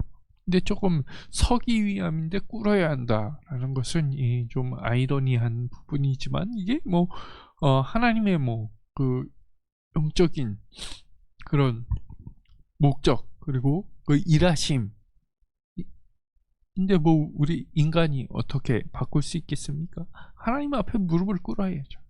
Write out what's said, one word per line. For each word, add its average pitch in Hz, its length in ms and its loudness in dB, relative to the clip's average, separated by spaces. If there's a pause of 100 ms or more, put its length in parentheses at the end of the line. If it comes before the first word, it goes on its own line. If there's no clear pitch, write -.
(460)
근데 185 140 2
조금 175 440 2 (280)
서기 233 540 2
위함인데 175 640 -2
꿇어야 202 420 2
한다라는 127 840 -2
것은 135 400 0
이 123 360 0
좀 127 280 -4
아이러니한 123 920 0
부분이지만 139 840 -2
이게 214 300 -2
뭐, 175 220 2 (540)
어, 135 200 4
하나님의 220 580 2
뭐 113 300 -2 (260)
그 131 300 0 (720)
영적인 151 640 2 (840)
그런 127 420 2 (880)
목적 143 500 4 (120)
그리고 139 500 -2 (160)
그 147 180 4
일하심 151 680 4 (1800)
근데 190 240 4
뭐 156 340 4
우리 143 400 -2
인간이 156 560 2
어떻게 - 640 -2
바꿀 143 320 0
수 - 140 -4
있겠습니까? 156 680 -6 (300)
하나님 285 400 -4
앞에 220 240 -2
무릎을 180 400 0
꿇어야죠. 180 600 -6 (100)